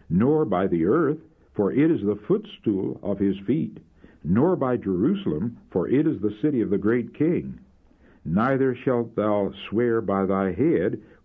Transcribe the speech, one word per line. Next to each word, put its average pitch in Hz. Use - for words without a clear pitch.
nor 135
by 95
the 85
earth, 147
for 196
it 147
is 131
the 101
footstool 123
of 101
his 98
feet, 151
nor 123
by 127
Jerusalem, 107
for 90
it 147
is 151
the 104
city 143
of 95
the 98
great 110
king. 143
Neither 127
shalt 120
thou 104
swear 113
by 98
thy 95
head, 117